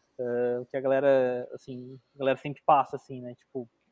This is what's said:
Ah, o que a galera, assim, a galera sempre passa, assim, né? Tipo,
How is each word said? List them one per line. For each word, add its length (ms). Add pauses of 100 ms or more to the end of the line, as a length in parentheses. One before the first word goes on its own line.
(180)
Ah, 440
o 40
que 120
a 40
galera, 720
assim, 460 (160)
a 40
galera 180
sempre 280
passa, 300
assim, 240
né? 160
Tipo, 320 (240)